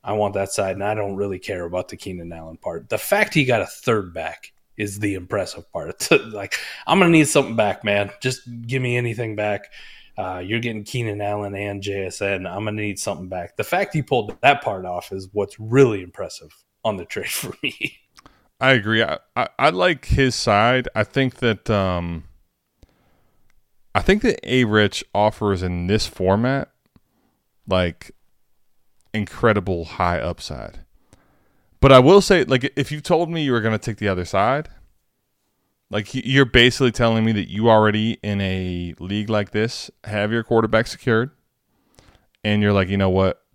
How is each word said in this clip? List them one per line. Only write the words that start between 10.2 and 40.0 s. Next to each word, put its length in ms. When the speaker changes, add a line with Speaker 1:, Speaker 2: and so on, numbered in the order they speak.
Speaker 1:
you're 180
getting 240
Keenan 340
Allen 340
and 300
J 220
S 160
N. 260
I'm 160
gonna 180
need 160
something 300
back. 300
The 80
fact 280
he 80
pulled 400
that 220
part 220
off 260
is 220
what's 260
really 420
impressive 540
on 100
the 80
trade 240
<laughs> 20
for 320
me. 360
Speaker 2:
I 100
agree. 320
I, 160
I, 140
I 120
like 340
his 280
side. 640
I 80
think 360
that, 300
um, 540
I 80
think 200
that 180
A 140
Rich 400
offers 480
in 260
this 200
format, 640
like, 440
incredible 720
high 340
upside. 600
But 100
I 80
will 220
say, 220
like, 320
if 160
you 80
told 300
me 120
you 120
were 80
gonna 160
take 200
the 120
other 160
side, 440
like, 240
y-, 100
you're 220
basically 460
telling 340
me 60
that 180
you 200
already 520
in 200
a 580
league 300
like 220
this 380